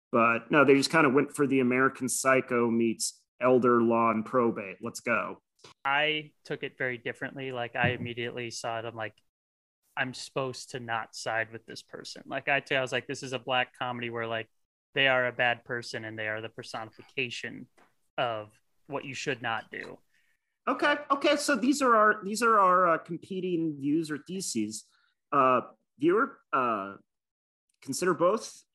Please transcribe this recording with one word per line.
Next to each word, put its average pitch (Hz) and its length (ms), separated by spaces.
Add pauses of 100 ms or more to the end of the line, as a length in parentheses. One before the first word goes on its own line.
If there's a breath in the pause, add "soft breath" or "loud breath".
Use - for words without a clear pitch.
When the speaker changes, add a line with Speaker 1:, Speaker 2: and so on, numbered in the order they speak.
(100)
Speaker 1:
But 117 400
no, 147 140
they 139 100
just 139 160
kinda 160 180
went 139 280
for 143 100
the 135 140
American 127 480
Psycho 123 600
meets 113 500 (200)
Elder 120 420
Law 113 280
and 110 160
Probate. 110 560
Let's - 180
go. 95 400 (440)
Speaker 2:
I 151 480 (120)
took 143 200
it 131 120
very 127 220
differently. 131 540
Like, 120 240
I 123 140
immediately 120 600
saw 113 280
it. 113 60
I'm 113 120
like, 110 180 (840)
"I'm 131 160
supposed - 580
to 131 100
not 113 340
side 113 380
with 113 140
this - 160
person." - 440
Like, 135 220
I, 139 140 (100)
I 139 80
was 127 120
like, 123 140
"This 135 160
is 127 100
a 127 60
black 127 400
comedy 120 320
where, 117 160
like, 113 220 (460)
they 139 140
are 127 180
a 120 60
bad 120 320
person 120 400
and 110 140
they 110 100
are 107 120
the 110 80
personification 117 1200 (500)
of 110 320 (380)
what 139 160
you 139 100
should 127 260
not 113 300
do." - 280 (720)
Speaker 1:
Okay. 294 280 (160)
Okay. 285 240
So - 180
these 240 260
are 247 140
our, 208 300
these 208 180
are 226 160
our, 185 360
uh, 156 40
competing 170 800
views 147 320
or 143 80
theses. 120 640 (460)
Uh, 131 320 (360)
viewer, 180 400 (140)
uh, 110 440 (840)
consider 165 320
both 180 480 (120)